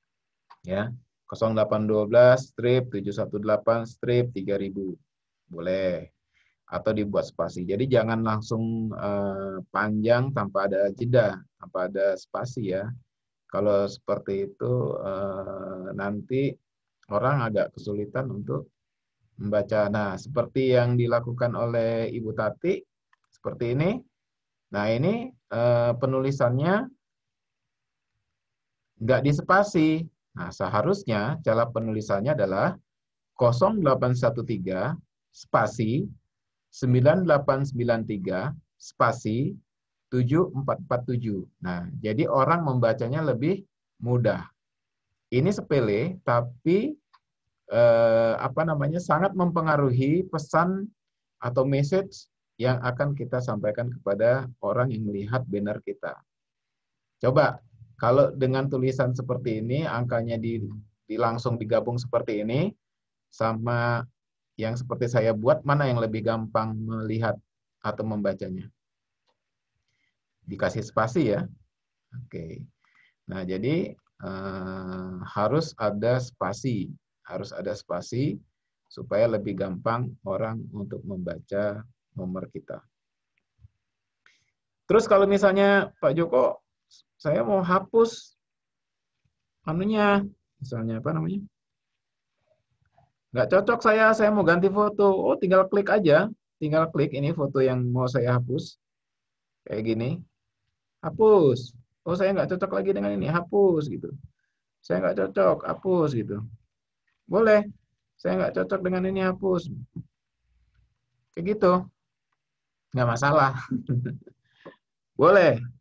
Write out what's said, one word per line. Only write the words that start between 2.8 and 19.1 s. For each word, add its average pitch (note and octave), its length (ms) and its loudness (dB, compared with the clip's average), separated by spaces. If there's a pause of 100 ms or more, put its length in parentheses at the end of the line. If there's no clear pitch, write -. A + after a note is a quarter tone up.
tujuh G2+ 200 -4
satu G2+ 280 -4
delapan A2+ 480 0
strip, B2 480 0
tiga G2 240 -4
ribu. F#2+ 360 -8 (520)
Boleh. F2 640 -4 (560)
Atau F2+ 240 -2
dibuat G2+ 320 0
spasi. F2+ 400 -6
Jadi G2+ 240 -2
jangan A2+ 320 2
langsung, A2+ 720 -2
eh, G2 640 -6 (160)
panjang A2 640 0
tanpa G2 320 -2
ada G2 240 0
jeda, A2 480 0 (160)
tanpa F#2 320 -6
ada G2 280 0
spasi G2+ 600 -6
ya. G2 80 -4 (640)
Kalau G2+ 400 2
seperti G2+ 640 -6
itu, B2 200 -4 (280)
eh, F#2+ 960 -8
nanti G#2 560 -4 (560)
orang A#2 400 0
agak G#2 240 -2
kesulitan G#2 560 -6
untuk - 400 -8 (720)